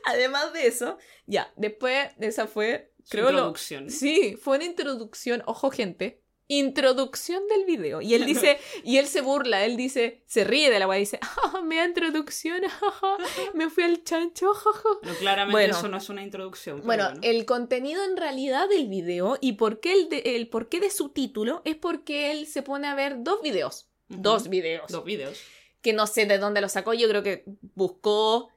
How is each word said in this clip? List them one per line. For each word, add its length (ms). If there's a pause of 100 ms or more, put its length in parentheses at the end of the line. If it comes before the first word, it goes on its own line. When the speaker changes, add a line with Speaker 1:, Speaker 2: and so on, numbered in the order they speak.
Speaker 1:
Además 480
de 140
eso, 300 (280)
ya, 320
después, 520 (100)
esa 280
fue, 460 (100)
Speaker 2:
Su 80
Speaker 1:
creo 140
lo 60
Speaker 2:
introducción. 580
Speaker 1:
Sí, 520
fue 160
una 80
introducción, 800
ojo, 240
gente, 540 (240)
introducción 1000
del 160
video. 360
Y 140
él 100
Speaker 2:
<laughs> 0
Speaker 1:
dice, 320 (280)
y 120
él 100
se 140
burla, 440
él 100
dice, 500
se 200
ríe 240
de 100
la 80
weá, 100
dice, 240
<laughs> 220
Ah, 180
mea 240
introducción, 760 (460)
<laughs> 460
me 160
fui 140
al 220
chancho, 480 (260)
<laughs> 240
Speaker 2:
No, 120
claramente 360
Speaker 1:
Bueno. 260
Speaker 2:
eso 120
no 80
es 120
una 140
introducción, 540
pero 80
Speaker 1:
Bueno, 240
Speaker 2:
bueno. 140
Speaker 1:
el 220
contenido 600
en 100
realidad 540
del 180
video 540
y 120
por 280
qué 100
el 180
de, 100 (180)
el 100
porqué 320
de 100
su 200
título 560
es 100
porque 560
él 160
se 140
pone 260
a 80
ver 280
dos 180
videos. 480 (200)
Speaker 2:
Ujú. 120
Speaker 1:
Dos 260
videos. 420
Speaker 2:
Dos 140
videos. 340 (440)
Speaker 1:
Que 100
no 160
sé 180
de 120
dónde 240
lo 80
sacó, 240
yo 160
creo 140
que 200 (320)
buscó 800